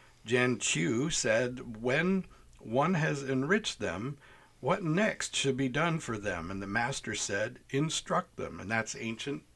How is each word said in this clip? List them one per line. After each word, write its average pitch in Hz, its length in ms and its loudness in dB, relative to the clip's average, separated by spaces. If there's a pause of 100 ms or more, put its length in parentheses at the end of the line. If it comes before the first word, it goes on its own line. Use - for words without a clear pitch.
(240)
Jan 123 340 4
Chu 147 520 0
said, 120 720 0
'When 170 440 2 (340)
one 139 340 2
has 151 340 2
enriched 143 520 0
them, 104 380 -4 (420)
what 175 240 2
next 170 500 0
should 135 220 2
be 135 120 0
done 160 300 2
for 120 180 -4
them?' 92 340 -4
And 98 120 -4
the 98 60 -6
master 117 480 -2
said, 110 420 -2 (120)
'Instruct 156 640 -2
them.'" - 240 -8
And 95 100 -8
that's 113 300 0
ancient 117 420 -6 (120)